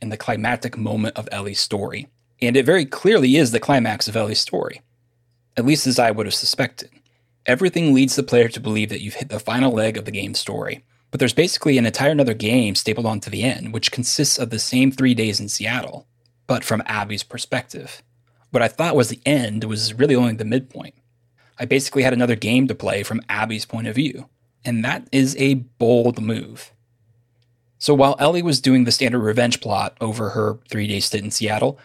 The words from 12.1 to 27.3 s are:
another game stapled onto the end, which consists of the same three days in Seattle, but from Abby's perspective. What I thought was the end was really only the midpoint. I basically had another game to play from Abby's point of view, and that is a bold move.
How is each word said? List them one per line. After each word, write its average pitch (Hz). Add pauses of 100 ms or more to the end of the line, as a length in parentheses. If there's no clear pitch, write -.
another 131
game 107
stapled 113
onto 107
the 101
end, 113
which -
consists 127
of 117
the 110
same 131
three 127
days 107
in 104
Seattle, - (380)
but 120
from 107
Abby's 104
perspective. - (480)
What 120
I 113
thought 160
was 120
the 120
end 113
was 110
really 135
only 120
the 110
midpoint. - (640)
I 127
basically 135
had 127
another 120
game 117
to 110
play 101
from 113
Abby's 107
point 117
of 110
view, 135 (340)
and 117
that 151
is 135
a 135
bold 120
move. 110 (1080)